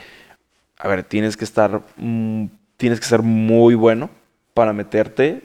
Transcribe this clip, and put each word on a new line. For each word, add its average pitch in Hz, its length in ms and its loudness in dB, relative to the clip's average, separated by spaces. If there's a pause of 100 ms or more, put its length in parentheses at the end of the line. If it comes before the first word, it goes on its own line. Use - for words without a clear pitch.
(800)
a - 100 -12
ver, 95 140 -4
tienes 107 340 -4
que 113 80 -10
estar, 104 380 -2 (140)
mm, 110 480 -6 (320)
tienes 117 240 -2
que - 60 -10
ser 113 160 2
muy 113 520 4
bueno 113 360 2 (420)
para 110 200 0
meterte 110 720 -2